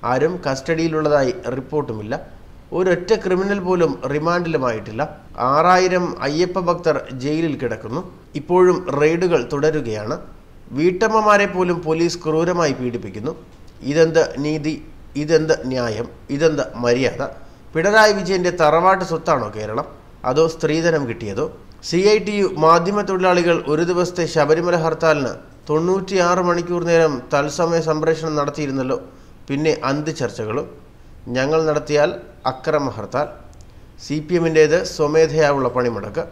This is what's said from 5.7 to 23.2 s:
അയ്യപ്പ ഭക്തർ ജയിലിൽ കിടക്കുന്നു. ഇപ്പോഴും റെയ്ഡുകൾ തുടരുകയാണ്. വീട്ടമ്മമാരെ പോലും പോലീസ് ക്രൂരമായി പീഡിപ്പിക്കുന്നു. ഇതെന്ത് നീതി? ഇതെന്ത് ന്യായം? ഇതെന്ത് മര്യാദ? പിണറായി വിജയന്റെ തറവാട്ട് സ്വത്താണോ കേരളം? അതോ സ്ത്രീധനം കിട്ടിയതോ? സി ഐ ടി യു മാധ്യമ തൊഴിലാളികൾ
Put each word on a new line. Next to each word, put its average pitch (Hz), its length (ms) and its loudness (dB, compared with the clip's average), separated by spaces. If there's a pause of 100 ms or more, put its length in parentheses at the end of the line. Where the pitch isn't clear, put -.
അയ്യപ്പ 175 360 0
ഭക്തർ 170 520 0
ജയിലിൽ 147 460 -2
കിടക്കുന്നു. 120 600 -8 (180)
ഇപ്പോഴും 151 680 2
റെയ്ഡുകൾ 160 520 2
തുടരുകയാണ്. 139 680 -2 (520)
വീട്ടമ്മമാരെ 202 760 2
പോലും 180 360 -2
പോലീസ് 165 420 0
ക്രൂരമായി 165 500 0
പീഡിപ്പിക്കുന്നു. 113 720 -8 (360)
ഇതെന്ത് 160 560 4
നീതി? 151 480 -4 (300)
ഇതെന്ത് 151 520 2
ന്യായം? 120 420 -4 (200)
ഇതെന്ത് 143 340 0 (120)
മര്യാദ? 120 520 0 (480)
പിണറായി 208 380 4
വിജയന്റെ 185 360 0
തറവാട്ട് 175 560 4
സ്വത്താണോ 156 500 -2
കേരളം? 107 300 -6 (400)
അതോ 147 220 2
സ്ത്രീധനം 160 640 0
കിട്ടിയതോ? 110 420 -6 (320)
സി - 140 -2
ഐ 208 200 4
ടി 208 140 -4
യു 196 260 0
മാധ്യമ 170 440 4
തൊഴിലാളികൾ 180 680 2